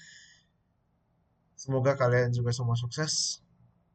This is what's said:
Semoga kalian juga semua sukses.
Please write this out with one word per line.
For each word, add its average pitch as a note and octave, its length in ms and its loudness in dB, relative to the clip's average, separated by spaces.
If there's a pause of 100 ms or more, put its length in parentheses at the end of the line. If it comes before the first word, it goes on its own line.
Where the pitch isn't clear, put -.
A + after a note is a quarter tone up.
(1600)
Semoga C3+ 380 0
kalian B2 400 2
juga A#2+ 160 0
semua A#2+ 240 -2
sukses. B2 640 -4 (560)